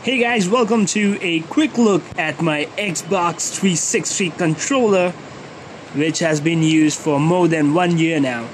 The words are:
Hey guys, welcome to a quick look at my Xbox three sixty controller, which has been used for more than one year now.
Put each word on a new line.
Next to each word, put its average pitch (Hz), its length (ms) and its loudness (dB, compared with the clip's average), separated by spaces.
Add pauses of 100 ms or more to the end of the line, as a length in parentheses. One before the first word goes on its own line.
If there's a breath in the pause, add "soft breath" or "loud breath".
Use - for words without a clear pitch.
Hey 254 160 0
guys, 233 280 2
welcome 220 400 2
to 208 340 0
a 170 200 0
quick 294 360 -2
look 214 240 4 (160)
at 156 240 -2
my 151 240 0 (120)
Xbox 170 760 -4
three 190 240 0
sixty 175 540 -2
controller, 180 840 0 (840)
which 156 240 0
has 156 200 0
been 160 240 2
used 156 340 4
for 147 220 0
more 170 300 4
than 151 240 2
one 175 240 2
year 160 220 2
now. 120 340 -2